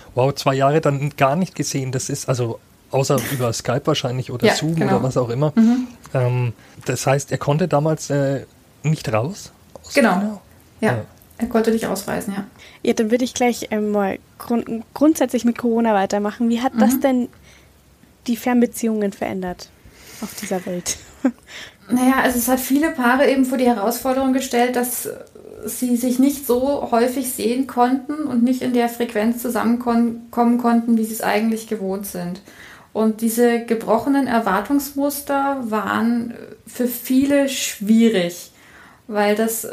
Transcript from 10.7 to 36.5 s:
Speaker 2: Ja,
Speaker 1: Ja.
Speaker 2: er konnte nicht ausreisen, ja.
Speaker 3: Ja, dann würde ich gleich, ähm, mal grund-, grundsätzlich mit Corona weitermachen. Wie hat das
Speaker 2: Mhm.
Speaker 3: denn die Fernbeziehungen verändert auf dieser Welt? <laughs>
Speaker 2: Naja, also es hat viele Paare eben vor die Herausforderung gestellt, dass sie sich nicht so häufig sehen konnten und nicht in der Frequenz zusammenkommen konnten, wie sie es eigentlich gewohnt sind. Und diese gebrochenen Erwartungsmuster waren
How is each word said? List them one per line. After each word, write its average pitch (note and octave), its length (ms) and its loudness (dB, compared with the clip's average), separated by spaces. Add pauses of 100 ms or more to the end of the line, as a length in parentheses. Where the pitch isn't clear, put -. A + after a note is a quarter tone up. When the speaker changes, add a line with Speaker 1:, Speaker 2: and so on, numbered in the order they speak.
Speaker 2:
Ja, A3 120 2
Speaker 1:
Ja. G#2+ 120 -6 (320)
Speaker 2:
er A#3 100 -4
konnte A3+ 240 0
nicht A3 160 0
ausreisen, F#3+ 480 -6
ja. G3 100 -6 (380)
Speaker 3:
Ja, A#3 100 2
dann A3 180 0
würde B3 120 2
ich B3 100 -4
gleich, A#3+ 380 -2
ähm, G#3+ 200 -2
mal G3+ 280 -2 (180)
grund-, A3+ 460 -4 (100)
grundsätzlich C4+ 520 2
mit A#3 120 0
Corona A3+ 360 0
weitermachen. G#3 560 0
Wie A#3 120 -2
hat B3+ 160 -2
das A3+ 180 4
Speaker 2:
Mhm. B3+ 60 -2
Speaker 3:
denn B3+ 280 2 (1000)
die A#3+ 80 0
Fernbeziehungen A3+ 800 0
verändert F#3 560 -8 (520)
auf G#3+ 140 -12
dieser F#3+ 300 -6
Welt? F3+ 320 -6 (260)
<laughs> B3 80 2 (580)
Speaker 2:
Naja, B3+ 320 4
also B3 160 2
es A#3+ 120 -2
hat B3+ 100 2
viele C#4+ 320 2
Paare B3+ 400 2
eben C4+ 140 4
vor C4 120 -2
die B3 80 2
Herausforderung B3+ 680 0
gestellt, B3 420 0
dass B3 320 -4 (580)
sie B3 300 -2
sich B3 240 0
nicht C#4+ 260 2
so B3+ 460 0
häufig B3 400 0
sehen B3 340 -2
konnten C4+ 600 0
und B3 180 2
nicht B3+ 180 2
in B3+ 120 -2
der A#3+ 160 2
Frequenz A#3 520 -2
zusammenkommen A#3 880 0
konnten, A#3 680 2
wie A3 80 0
sie - 80 -6
es - 80 -6
eigentlich G#3+ 460 0
gewohnt G3 380 -4
sind. F3+ 360 -8 (500)
Und A3 300 0
diese A#3 420 2
gebrochenen A#3 640 2
Erwartungsmuster C#4 1400 0
waren G#3+ 640 0 (320)